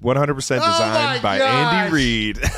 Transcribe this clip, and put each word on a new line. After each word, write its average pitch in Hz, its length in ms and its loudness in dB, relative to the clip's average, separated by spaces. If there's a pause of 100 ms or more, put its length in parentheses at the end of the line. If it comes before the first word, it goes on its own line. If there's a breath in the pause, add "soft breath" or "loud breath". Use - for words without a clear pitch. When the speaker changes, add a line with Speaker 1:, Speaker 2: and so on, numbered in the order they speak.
Speaker 1:
one 123 160 0
hundred 143 180 0
percent 135 300 -2
Speaker 2:
Oh 330 60 2
Speaker 1:
designed 294 520 0
Speaker 2:
my 233 160 0
Speaker 1:
by 269 60 2
Andy 240 440 2
Speaker 2:
gosh. 165 40 -2
Speaker 1:
Reid. 113 520 0
<laughs> - 140 0